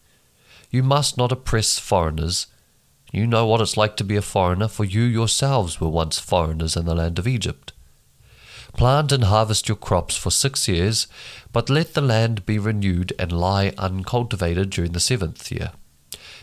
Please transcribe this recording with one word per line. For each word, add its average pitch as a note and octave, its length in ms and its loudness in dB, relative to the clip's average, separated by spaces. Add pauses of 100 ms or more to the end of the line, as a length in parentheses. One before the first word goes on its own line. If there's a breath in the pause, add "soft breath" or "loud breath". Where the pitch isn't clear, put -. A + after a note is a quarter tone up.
(720 soft breath)
You B2+ 120 2
must C#3 340 2
not B2 140 2
oppress - 480 0
foreigners. D#2+ 680 0 (680 soft breath)
You G2+ 120 0
know A#2 200 2
what A2 140 4
it's - 160 0
like G#2+ 220 0
to G#2+ 60 -4
be G2+ 120 0
a G2+ 60 0
foreigner, F#2+ 460 0
for G#2+ 160 -4
you G2+ 180 0
yourselves A2+ 760 0
were E2 120 0
once D#2+ 280 0
foreigners E2 580 0
in E2+ 100 -2
the E2 80 0
land E2 240 0
of F#2 100 -2
Egypt. A2 460 -6 (960 loud breath)
Plant C3+ 400 4
and C3 120 4
harvest G#2+ 440 2
your A2 80 0
crops - 400 0
for - 140 -2
six - 360 0
years, G2 400 0 (460 loud breath)
but A#2 160 0
let D3 240 2
the - 80 0
land A2+ 460 2
be G#2+ 120 0
renewed G2+ 600 0
and F2 120 -4
lie F#2+ 460 0
uncultivated F#2+ 920 -2
during E2+ 220 -2
the E2+ 80 -2
seventh F2 520 -4
year. E2 200 -6 (720 loud breath)